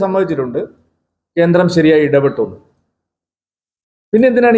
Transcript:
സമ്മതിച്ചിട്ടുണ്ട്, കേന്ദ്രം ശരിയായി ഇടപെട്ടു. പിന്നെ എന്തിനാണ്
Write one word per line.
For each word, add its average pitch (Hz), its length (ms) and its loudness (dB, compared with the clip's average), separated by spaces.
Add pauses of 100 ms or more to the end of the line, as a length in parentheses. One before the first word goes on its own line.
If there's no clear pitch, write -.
സമ്മതിച്ചിട്ടുണ്ട്, 160 580 -4 (760)
കേന്ദ്രം 175 380 2
ശരിയായി 156 320 2
ഇടപെട്ടു. 139 360 0 (1700)
പിന്നെ 233 180 2
എന്തിനാണ് 240 280 2